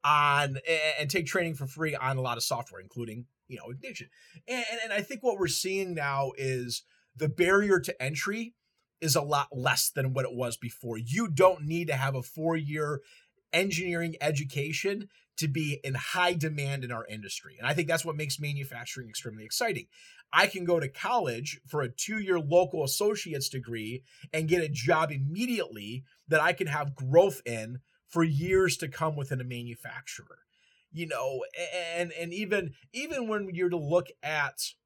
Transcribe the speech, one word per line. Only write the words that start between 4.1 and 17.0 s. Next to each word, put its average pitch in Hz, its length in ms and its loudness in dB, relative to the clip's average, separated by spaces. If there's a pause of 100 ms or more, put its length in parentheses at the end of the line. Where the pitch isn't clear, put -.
And, 247 240 -4
and, 233 100 -6
and 220 100 -6
I 202 100 0
think 240 200 -10
what 226 160 2
we're 185 80 2
seeing 185 480 -2
now 139 420 0
is 131 460 -4 (320)
the 147 140 0
barrier 190 500 6
to 143 240 -4
entry 196 520 -4 (460)
is 156 140 4
a 160 80 4
lot 143 300 0
less 127 380 2
than 131 220 0
what 131 120 0
it 123 100 -4
was 120 220 -2
before. 117 420 -8
You 147 300 -2
don't 175 340 6
need 165 240 -2
to 151 80 0
have 135 220 0
a 127 60 -4
four-year 151 760 -2 (520)
engineering 170 680 0
education 151 840 -2 (300)
to 160 100 -2
be 143 380 -2
in 135 100 -2
high 180 400 2
demand 143 480 -2
in 123 80 -6
our 117 160 -6